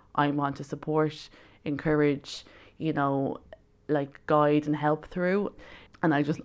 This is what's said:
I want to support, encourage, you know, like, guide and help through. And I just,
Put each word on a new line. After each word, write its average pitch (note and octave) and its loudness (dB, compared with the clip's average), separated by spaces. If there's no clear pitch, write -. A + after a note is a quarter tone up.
I D3 2
want C#3+ -2
to C#3+ -12
support, D3+ -4
encourage, D3 0
you D#3 -2
know, C#3 -2
like, C#3+ -4
guide D3+ 4
and D3 0
help D3+ 0
through. F3+ -2
And E3 4
I C#3+ 2
just, D3 -2